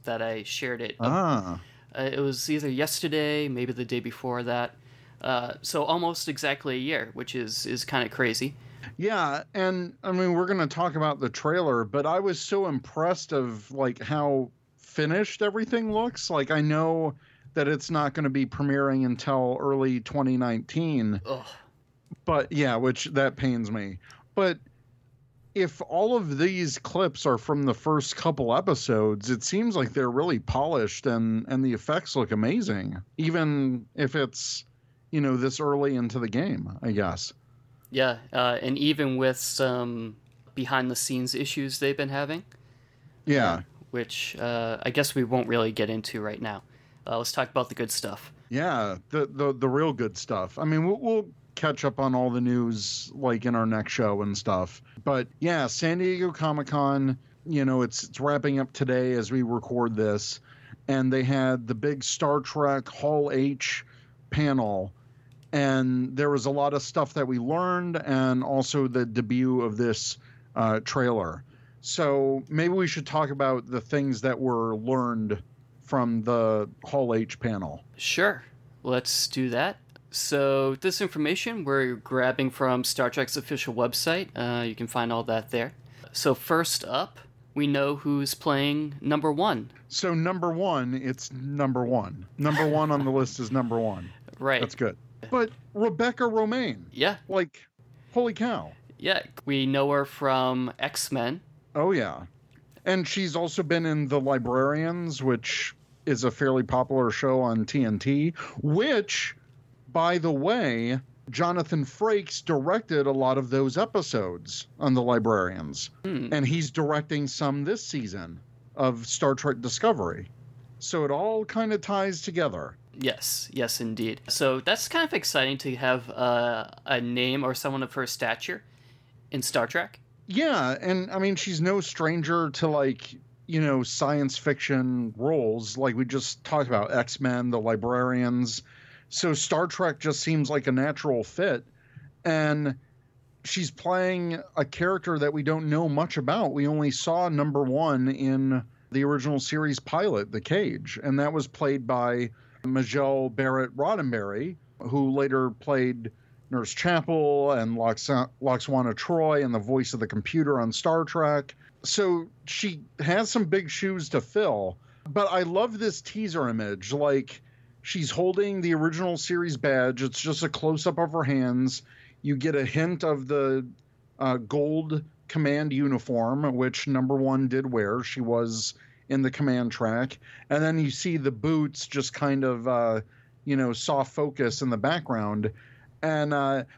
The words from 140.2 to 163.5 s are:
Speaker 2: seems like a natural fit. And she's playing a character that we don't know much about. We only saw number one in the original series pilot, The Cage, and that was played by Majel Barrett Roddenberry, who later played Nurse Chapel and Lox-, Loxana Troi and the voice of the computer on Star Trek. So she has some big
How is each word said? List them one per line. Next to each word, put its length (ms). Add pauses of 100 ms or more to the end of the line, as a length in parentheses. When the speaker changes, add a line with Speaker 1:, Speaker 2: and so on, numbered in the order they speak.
Speaker 2:
seems 280
like 180
a 60
natural 500
fit. 440 (580)
And 520 (680)
she's 260
playing 720 (140)
a 80
character 540
that 160
we 80
don't 260
know 180
much 300
about. 380
We 120
only 260
saw 360
number 340
one 460
in 560 (260)
the 140
original 340
series 420
pilot, 520
The 80
Cage, 640
and 160
that 140
was 120
played 400
by 440 (340)
Majel 640
Barrett 460
Roddenberry, 800 (240)
who 320
later 380
played 600 (400)
Nurse 240
Chapel 800
and 240
Lox-, 320
Loxana 840
Troi 520
and 100
the 60
voice 340
of 60
the 80
computer 520
on 120
Star 320
Trek. 500 (300)
So 420 (200)
she 340 (180)
has 320
some 140
big 260